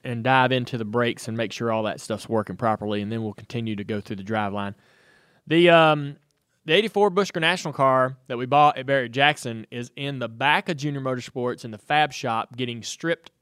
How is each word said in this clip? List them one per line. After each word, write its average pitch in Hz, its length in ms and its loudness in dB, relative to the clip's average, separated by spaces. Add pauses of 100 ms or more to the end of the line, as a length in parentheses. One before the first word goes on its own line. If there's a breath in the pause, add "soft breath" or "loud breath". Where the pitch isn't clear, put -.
and 117 200 -6
dive 127 280 6
into 123 280 -2
the 113 60 -4
brakes 120 420 0
and 113 100 -6
make 113 160 -2
sure 117 180 -2
all 110 120 0
that 104 180 -4
stuff's - 260 -8
working 107 300 0
properly, 104 460 0
and 104 80 -6
then 117 120 -4
we'll 107 100 -6
continue 113 420 -6
to 101 80 -8
go 107 180 -4
through 107 140 -8
the 95 80 -12
drive 107 280 -2
line. 101 220 -6 (720 soft breath)
The, 170 220 6
um, 151 460 4 (500)
the 156 80 2
eighty-four 208 380 2
Busch 185 180 0
Grand 170 140 -4
National 170 280 0
car 131 460 2 (120)
that 123 100 -4
we 127 80 -4
bought 147 320 4
at 131 80 -8
Barrett 131 240 0
Jackson 131 580 0
is 120 260 -10
in 143 220 -6
the 120 100 -6
back 139 420 0
of 165 80 -2
Junior 143 240 -6
Motorsports 123 600 -6
in 127 60 -12
the 107 80 -14
fab 147 360 0
shop 113 440 -4
getting 120 240 -6
stripped - 480 -6 (120)